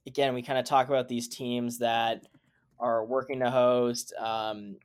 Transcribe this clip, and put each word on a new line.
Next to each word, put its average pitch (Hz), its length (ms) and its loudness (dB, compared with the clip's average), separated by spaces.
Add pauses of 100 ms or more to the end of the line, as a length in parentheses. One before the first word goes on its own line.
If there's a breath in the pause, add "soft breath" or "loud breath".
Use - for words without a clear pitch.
again, 135 280 0
we 123 80 -4
kinda 131 220 0
talk 131 240 4
about 131 220 2
these 120 180 -4
teams 120 520 -4
that 117 460 0 (560)
are 117 240 0
working 131 360 -2
to 123 100 2
host, 123 640 2
um, 110 720 -6